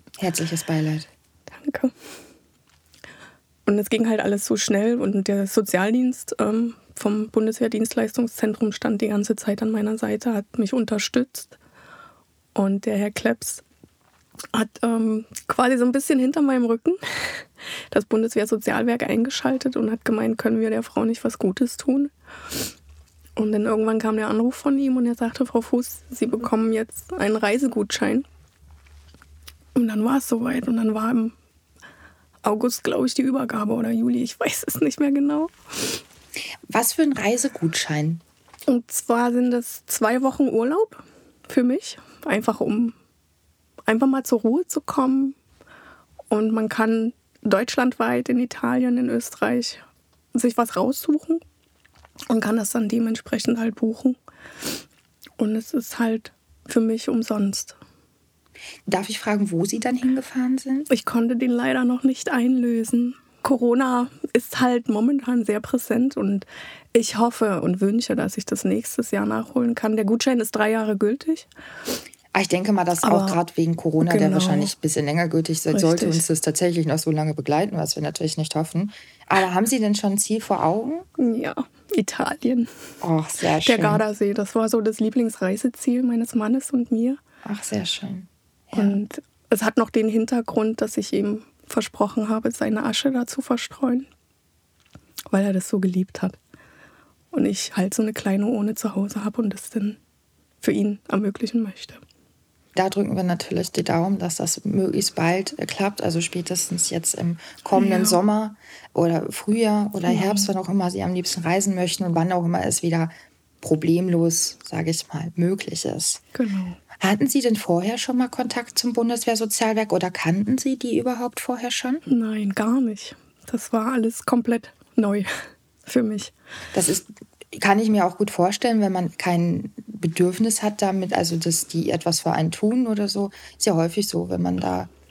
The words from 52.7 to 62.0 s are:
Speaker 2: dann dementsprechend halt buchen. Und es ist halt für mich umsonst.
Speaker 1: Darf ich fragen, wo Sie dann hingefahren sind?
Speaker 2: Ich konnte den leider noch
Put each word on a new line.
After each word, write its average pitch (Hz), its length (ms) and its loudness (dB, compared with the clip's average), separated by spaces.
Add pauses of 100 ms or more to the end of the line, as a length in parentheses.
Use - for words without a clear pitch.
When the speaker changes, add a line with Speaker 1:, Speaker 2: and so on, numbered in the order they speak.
Speaker 2:
dann 226 180 0
dementsprechend 233 720 0
halt 226 180 -2
buchen. 233 400 0 (1200)
Und 214 200 0
es 226 180 -6
ist - 240 -4
halt 226 340 -2 (340)
für - 140 0
mich 226 280 0
umsonst. 208 680 -2 (1080)
Speaker 1:
Darf 196 240 -2
ich 220 80 -6
fragen, 202 320 0
wo 170 140 0
Sie 226 160 -2
dann 247 160 0
hingefahren 254 640 0
sind? 269 320 -4
Speaker 2:
Ich 247 140 2
konnte 233 320 0
den 247 140 0
leider 254 340 2
noch 247 200 0